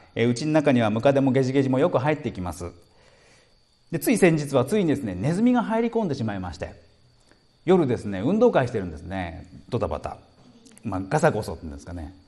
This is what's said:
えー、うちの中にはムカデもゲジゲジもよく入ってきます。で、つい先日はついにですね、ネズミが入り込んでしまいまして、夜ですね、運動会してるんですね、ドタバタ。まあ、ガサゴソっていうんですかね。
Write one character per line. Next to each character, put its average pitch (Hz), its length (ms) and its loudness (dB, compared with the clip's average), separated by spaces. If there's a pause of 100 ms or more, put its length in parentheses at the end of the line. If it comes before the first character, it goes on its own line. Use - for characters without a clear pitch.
(140)
え 113 100 0
ー、 120 60 4
う - 20 2
ち 135 140 -4
の 156 60 0
中 151 200 4
に 120 80 4
は 110 80 2
ム 110 140 0
カ 139 100 6
デ 135 80 2
も 135 120 4
ゲ 135 100 4
ジ 131 100 0
ゲ 139 100 4
ジ 135 60 0
も 127 100 0
よ 165 120 2
く 143 80 0
入 151 160 0
っ - 20 0
て 127 160 -6
き 98 80 -10
ま 90 140 -8
す。 85 160 -12 (1200)
で、 - 80 -4
つ - 120 0
い 247 60 4
先 165 200 6
日 143 180 -2
は 123 100 4
つ 208 140 0
い 202 60 2
に 165 40 2
で 139 80 2
す - 60 -8
ね、 101 120 -6
ネ 117 200 -2
ズ 196 80 0
ミ 247 100 4
が 240 100 2
入 226 200 -2
り 233 80 -2
込 226 160 -2
ん - 20 -4
で 143 60 -4
し 123 100 -4
ま 107 100 -4
い 95 60 -6
ま 90 140 -8
し - 20 -14
て、 - 160 -10 (920)
夜 175 200 6
で 117 120 0
す 98 80 -12
ね、 98 140 -4
運 175 180 0
動 240 120 6
会 147 180 2
し - 20 -8
て 113 80 -4
る 92 80 -4
ん 87 40 -8
で 78 60 -10
す 78 60 -16
ね、 87 440 -8 (220)
ド 117 100 -2
タ 101 80 0
バ 78 140 -6
タ。 - 160 -10 (640)
ま 98 140 -6
あ、 95 100 -4
ガ 151 120 -2
サ 156 120 4
ゴ 107 120 -2
ソ 101 100 -8
っ 82 60 -8
て - 60 -14
い 80 40 -12
う 73 40 -10
ん - 20 -14
で 73 60 -16
す - 40 -20
か 82 80 -14
ね。 82 220 -12 (140)